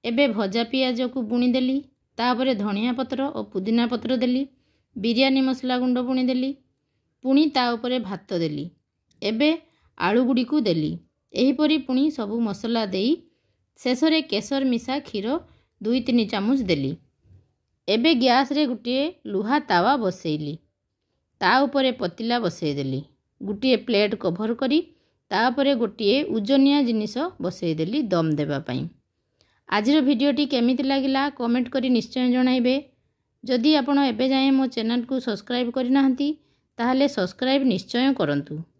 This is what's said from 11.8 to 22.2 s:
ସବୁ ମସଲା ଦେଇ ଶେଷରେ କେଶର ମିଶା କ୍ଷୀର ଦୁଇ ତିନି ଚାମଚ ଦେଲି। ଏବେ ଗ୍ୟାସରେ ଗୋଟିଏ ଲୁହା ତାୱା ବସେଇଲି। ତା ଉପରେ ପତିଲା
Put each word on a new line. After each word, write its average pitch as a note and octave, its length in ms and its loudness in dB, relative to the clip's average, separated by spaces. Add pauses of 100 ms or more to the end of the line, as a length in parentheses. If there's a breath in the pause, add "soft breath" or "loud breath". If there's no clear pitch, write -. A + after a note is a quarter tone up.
ସବୁ A3+ 300 -6
ମସଲା A3+ 460 -2
ଦେଇ G3 260 0 (680)
ଶେଷରେ D#4 400 2
କେଶର D4+ 440 -4
ମିଶା B3+ 340 -2
କ୍ଷୀର B3 400 -4 (420 soft breath)
ଦୁଇ A#3 200 0
ତିନି A#3+ 260 2
ଚାମଚ A#3 360 0
ଦେଲି। D3 300 -2 (960)
ଏବେ A#3 260 2
ଗ୍ୟାସରେ C4 520 2
ଗୋଟିଏ B3 380 -4 (220)
ଲୁହା G#3 320 -2
ତାୱା A3 380 2
ବସେଇଲି। D#3+ 640 -4 (840)
ତା F#3+ 200 4
ଉପରେ C4+ 320 0
ପତିଲା A#3 460 -4